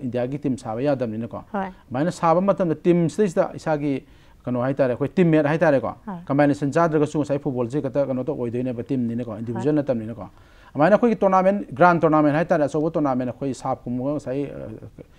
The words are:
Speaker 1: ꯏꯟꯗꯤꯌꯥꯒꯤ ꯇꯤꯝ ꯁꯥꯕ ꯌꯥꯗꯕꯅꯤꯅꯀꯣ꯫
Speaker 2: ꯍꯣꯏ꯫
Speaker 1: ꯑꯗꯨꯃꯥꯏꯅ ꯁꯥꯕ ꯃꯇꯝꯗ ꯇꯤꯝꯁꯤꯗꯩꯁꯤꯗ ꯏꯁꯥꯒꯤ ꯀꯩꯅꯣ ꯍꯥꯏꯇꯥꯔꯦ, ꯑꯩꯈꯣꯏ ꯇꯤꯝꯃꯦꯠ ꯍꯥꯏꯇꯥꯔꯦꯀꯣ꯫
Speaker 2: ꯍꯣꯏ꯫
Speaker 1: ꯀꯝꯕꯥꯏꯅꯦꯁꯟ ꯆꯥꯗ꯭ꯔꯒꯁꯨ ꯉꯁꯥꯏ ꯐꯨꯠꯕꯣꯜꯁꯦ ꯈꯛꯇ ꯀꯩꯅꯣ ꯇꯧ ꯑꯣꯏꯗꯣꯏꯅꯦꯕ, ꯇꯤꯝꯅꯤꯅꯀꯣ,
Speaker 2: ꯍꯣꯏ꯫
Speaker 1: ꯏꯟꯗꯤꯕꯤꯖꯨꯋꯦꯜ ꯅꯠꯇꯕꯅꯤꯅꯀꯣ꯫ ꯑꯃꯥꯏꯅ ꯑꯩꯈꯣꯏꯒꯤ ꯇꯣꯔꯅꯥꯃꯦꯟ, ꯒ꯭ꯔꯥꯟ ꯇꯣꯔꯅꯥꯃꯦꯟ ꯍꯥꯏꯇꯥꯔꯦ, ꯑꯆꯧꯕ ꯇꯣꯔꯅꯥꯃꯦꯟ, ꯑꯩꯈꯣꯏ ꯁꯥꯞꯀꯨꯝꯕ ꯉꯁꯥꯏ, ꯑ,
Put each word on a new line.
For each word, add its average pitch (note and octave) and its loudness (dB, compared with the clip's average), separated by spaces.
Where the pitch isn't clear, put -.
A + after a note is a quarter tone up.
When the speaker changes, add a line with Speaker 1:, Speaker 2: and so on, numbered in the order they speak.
Speaker 1:
ꯏꯟꯗꯤꯌꯥꯒꯤ B2+ -4
ꯇꯤꯝ C3 -2
ꯁꯥꯕ A2+ -6
ꯌꯥꯗꯕꯅꯤꯅꯀꯣ꯫ A#2 -4
Speaker 2:
ꯍꯣꯏ꯫ G3 -4
Speaker 1:
ꯑꯗꯨꯃꯥꯏꯅ D#3 -4
ꯁꯥꯕ E3+ 2
ꯃꯇꯝꯗ F#3 0
ꯇꯤꯝꯁꯤꯗꯩꯁꯤꯗ F3 2
ꯏꯁꯥꯒꯤ D3 -2
ꯀꯩꯅꯣ B2 -2
ꯍꯥꯏꯇꯥꯔꯦ, C3+ 0
ꯑꯩꯈꯣꯏ C3+ -2
ꯇꯤꯝꯃꯦꯠ D#3 4
ꯍꯥꯏꯇꯥꯔꯦꯀꯣ꯫ C#3+ 2
Speaker 2:
ꯍꯣꯏ꯫ F#3+ -10
Speaker 1:
ꯀꯝꯕꯥꯏꯅꯦꯁꯟ C#3+ 2
ꯆꯥꯗ꯭ꯔꯒꯁꯨ D#3 2
ꯉꯁꯥꯏ C#3 -2
ꯐꯨꯠꯕꯣꯜꯁꯦ B2+ -2
ꯈꯛꯇ C#3 -2
ꯀꯩꯅꯣ B2+ -2
ꯇꯧ C#3 -4
ꯑꯣꯏꯗꯣꯏꯅꯦꯕ, B2 -4
ꯇꯤꯝꯅꯤꯅꯀꯣ, A#2+ -4
Speaker 2:
ꯍꯣꯏ꯫ G2+ -10
Speaker 1:
ꯏꯟꯗꯤꯕꯤꯖꯨꯋꯦꯜ A#2+ -2
ꯅꯠꯇꯕꯅꯤꯅꯀꯣ꯫ A2+ -4
ꯑꯃꯥꯏꯅ D#3+ 4
ꯑꯩꯈꯣꯏꯒꯤ A3 4
ꯇꯣꯔꯅꯥꯃꯦꯟ, F#3+ 2
ꯒ꯭ꯔꯥꯟ E3+ 6
ꯇꯣꯔꯅꯥꯃꯦꯟ D3+ 4
ꯍꯥꯏꯇꯥꯔꯦ, D#3+ 2
ꯑꯆꯧꯕ D#3 0
ꯇꯣꯔꯅꯥꯃꯦꯟ, C3 -2
ꯑꯩꯈꯣꯏ C3+ -6
ꯁꯥꯞꯀꯨꯝꯕ B2+ -4
ꯉꯁꯥꯏ, C#3 -6
ꯑ, - -14